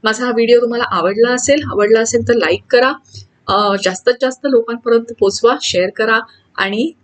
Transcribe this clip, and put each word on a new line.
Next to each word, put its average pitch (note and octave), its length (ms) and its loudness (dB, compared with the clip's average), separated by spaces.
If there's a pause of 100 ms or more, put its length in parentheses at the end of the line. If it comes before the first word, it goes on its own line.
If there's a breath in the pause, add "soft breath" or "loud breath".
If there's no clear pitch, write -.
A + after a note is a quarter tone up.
माझा A3 200 -2
हा B3 60 -2
व्हिडिओ A#3 300 4
तुम्हाला A#3 240 -2
आवडला G3 460 0
असेल. C#4 400 0
आवडला G#3+ 300 2
असेल A#3 280 -2
तर F#3+ 60 2
लाईक F3 360 0
करा, B3+ 220 4 (540 loud breath)
अ, G3+ 380 0
जास्तीत F#3+ 360 0
जास्त C4 300 -4
लोकांपर्यंत A#3 720 0
पोहोचवा, A3+ 420 0
शेअर F#3 280 -2
करा A3 300 -2 (360 soft breath)
आणि G#3 360 -4 (120)